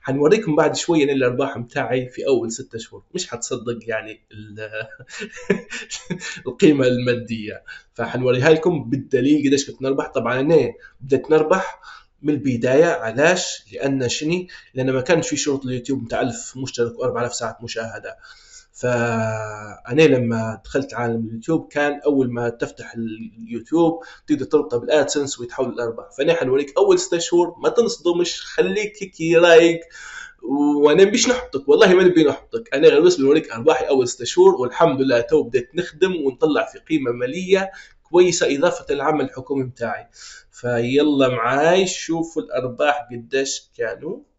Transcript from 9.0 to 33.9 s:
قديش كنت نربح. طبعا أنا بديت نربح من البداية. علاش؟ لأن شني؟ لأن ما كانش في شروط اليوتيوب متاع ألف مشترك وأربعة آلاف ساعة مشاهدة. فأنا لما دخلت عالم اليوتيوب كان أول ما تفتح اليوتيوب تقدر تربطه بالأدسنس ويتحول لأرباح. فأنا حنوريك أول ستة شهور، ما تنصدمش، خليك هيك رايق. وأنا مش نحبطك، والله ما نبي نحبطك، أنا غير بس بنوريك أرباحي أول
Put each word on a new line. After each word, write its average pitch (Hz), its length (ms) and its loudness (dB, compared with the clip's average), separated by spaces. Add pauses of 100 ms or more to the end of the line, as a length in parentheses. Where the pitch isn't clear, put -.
قديش 135 240 0
كنت - 100 -14
نربح. 135 260 -2
طبعا 123 320 -2
أنا 143 340 2 (280)
بديت 135 300 -2
نربح 156 480 2 (420)
من 147 120 -2
البداية. 131 520 2
علاش؟ 151 760 -2 (100)
لأن 135 360 -2
شني؟ 170 380 -4 (260)
لأن 131 180 -2
ما 131 100 -2
كانش 160 280 0
في 143 80 -4
شروط 135 280 -4
اليوتيوب 127 380 -6
متاع 113 180 -6
ألف 123 360 -8
مشترك 120 420 -6
وأربعة 120 220 -4
آلاف 120 120 -6
ساعة 113 280 -10
مشاهدة. 110 560 -12 (560)
فأنا 113 1300 -2
لما 117 640 2
دخلت - 280 -4
عالم 117 340 -4
اليوتيوب 113 440 -4
كان 147 340 -2
أول 135 260 2
ما 120 180 -2
تفتح - 460 -10
اليوتيوب 113 1080 -2 (240)
تقدر 135 180 0
تربطه 139 320 0
بالأدسنس 139 640 0
ويتحول 120 380 -6
لأرباح. 113 400 -8
فأنا 156 160 2
حنوريك 139 440 0
أول 190 220 4
ستة - 180 -4
شهور، 170 460 0
ما 156 60 2
تنصدمش، 175 720 -2
خليك 190 600 -4
هيك 165 340 -2
رايق. 170 440 8 (1000)
وأنا 156 240 6
مش 226 240 0
نحبطك، - 400 -4
والله 196 240 6
ما 185 100 6
نبي 160 200 6
نحبطك، 117 500 -4
أنا 147 140 6
غير 143 140 6
بس 180 140 6
بنوريك 147 360 2
أرباحي 117 360 0
أول 131 200 2